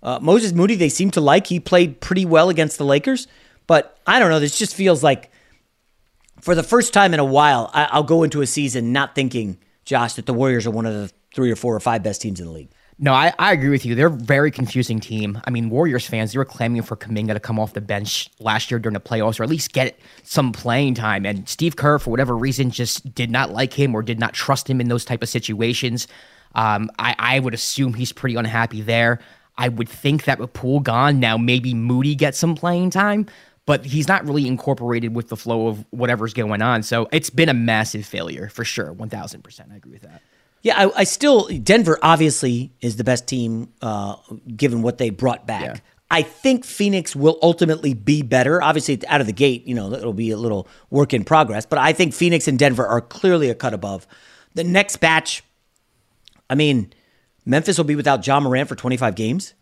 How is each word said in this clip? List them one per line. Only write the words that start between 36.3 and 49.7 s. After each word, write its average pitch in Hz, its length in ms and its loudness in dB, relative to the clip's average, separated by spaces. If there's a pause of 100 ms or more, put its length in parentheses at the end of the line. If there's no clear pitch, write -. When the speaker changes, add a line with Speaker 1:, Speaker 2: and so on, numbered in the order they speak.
Speaker 2:
going 107 280 -2
on. 117 220 2
So 117 280 -2
it's 165 180 -2
been 147 200 2
a 139 40 2
massive 110 520 -2
failure 85 440 -10
for 117 140 -10
sure. 92 300 -8
One 107 160 -12
thousand 101 340 -14
percent. - 280 -20
I 104 60 -20
agree - 160 -20
with - 100 -20
that. - 180 -20 (420)
Speaker 1:
Yeah, 202 240 4
I, 202 140 0
I - 20 6
still, 254 440 4 (140)
Denver 170 400 4
obviously 139 680 2 (100)
is 117 140 -4
the 120 80 -4
best 123 240 0
team, 117 440 -4 (100)
uh, 101 340 -6 (400)
given 117 260 0
what 117 160 -2
they 120 140 -2
brought 120 340 -4
back. 107 160 -8
Speaker 2:
Yeah. 64 140 -10 (340)
Speaker 1:
I 165 140 2
think 254 420 0
Phoenix 196 500 -2
will 151 280 4
ultimately 160 500 2
be 127 280 0
better. 135 420 2
Obviously, 147 440 0
out 147 140 2
of 117 60 0
the 107 60 -4
gate, 123 340 0
you 123 80 -4